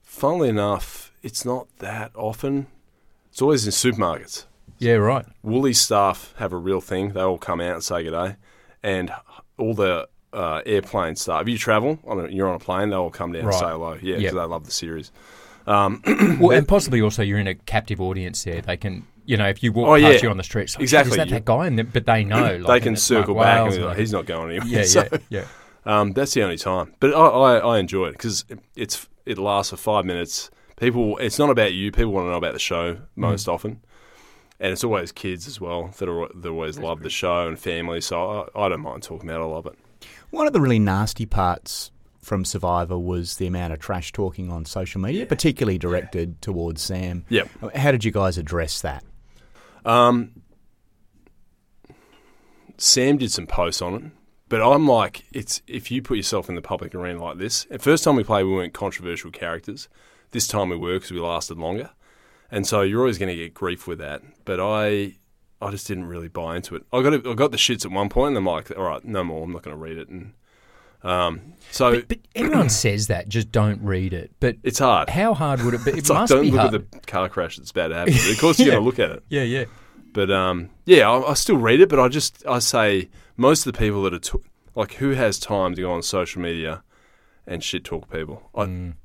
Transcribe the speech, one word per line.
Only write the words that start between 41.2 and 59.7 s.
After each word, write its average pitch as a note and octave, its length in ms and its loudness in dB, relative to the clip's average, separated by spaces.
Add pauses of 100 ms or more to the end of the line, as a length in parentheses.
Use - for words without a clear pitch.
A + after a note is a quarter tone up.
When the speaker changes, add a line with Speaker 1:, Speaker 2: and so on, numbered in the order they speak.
Speaker 3:
parts - 640 -2 (300)
from F#2 240 -4
Survivor F2 520 -2
was F2 400 -4
the F#2 100 -4
amount F2 260 -4
of D#2 60 -10
trash F2+ 320 -6
talking F#2 400 -6
on E2 140 -8
social F#2+ 360 -8
media, D3 200 -4
Speaker 1:
Yeah. - 60 -8
Speaker 3:
particularly B2+ 500 0
directed F2 520 -4
Speaker 1:
Yeah. E2 120 -12
Speaker 3:
towards E2+ 400 -6
Sam. F2+ 480 -6
Speaker 1:
Yep. - 460 -4
Speaker 3:
How C#3 160 2
did A#2 120 0
you A2 80 0
guys F#2+ 260 0
address E2 440 -4
that? C#2 220 -8 (840)
Speaker 1:
Um, A#2+ 560 4 (2250)
Sam C#3 400 4
did B2 140 -2
some E2+ 160 -6
posts E2+ 340 -2
on F2+ 140 -4
it, A#2 80 -10 (440)
but A2+ 140 0
I'm C#3+ 260 6
like, A2 460 2
it's, - 340 -8
if - 240 -10
you B2+ 100 -2
put B2 160 -4
yourself G2 320 -4
in F2+ 60 -6
the E2+ 60 -8
public F2 340 -10
arena F2 280 -8
like E2 140 -10
this, G2+ 280 -6
the - 140 -14
first D#3 240 2
time D3 120 4
we A2+ 80 2
played, G2+ 220 2
we F#2+ 80 0
weren't F#2 200 -4
controversial F2 580 -8
characters. E2+ 580 -10 (420)